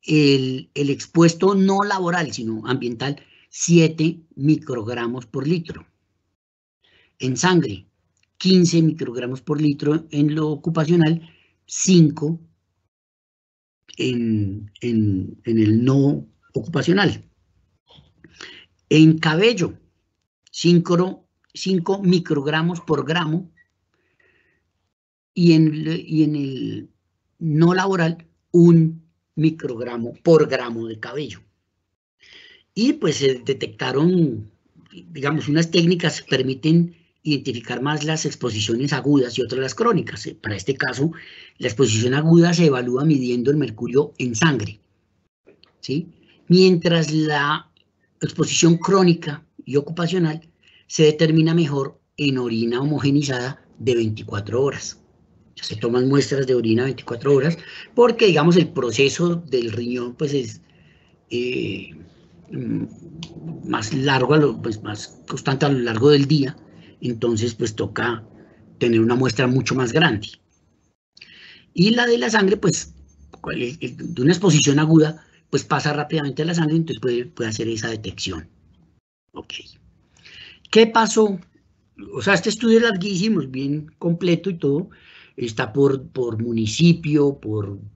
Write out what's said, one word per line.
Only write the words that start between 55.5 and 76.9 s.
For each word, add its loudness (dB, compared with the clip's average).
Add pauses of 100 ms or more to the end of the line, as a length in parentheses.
Ya -18
se -10
toman 0
muestras 0
de 0
orina 0
veinticuatro -2
horas, 2 (380)
porque, 4
digamos, 4
el 4
proceso 0
del -4
riñón, -6
pues, -6
es, -6 (680)
eh, -6 (600)
mm, -8 (840)
más -6
largo, 0
a 6
lo, 0
pues, -8
más -12
constante -4
a 2
lo 0
largo 2
del 4
día, 0 (440)
entonces, -4
pues, -6
toca -6 (540)
tener 2
una 2
muestra 0
mucho 0
más -2
grande. 0 (1400)
Y 2
la 2
de 2
la -2
sangre, 2
pues, -4 (460)
cual -8
es, -8
el, -12
de -6
una 4
exposición 4
aguda, 4 (260)
pues, -2
pasa -2
rápidamente -4
a -2
la -4
sangre, 0
entonces -4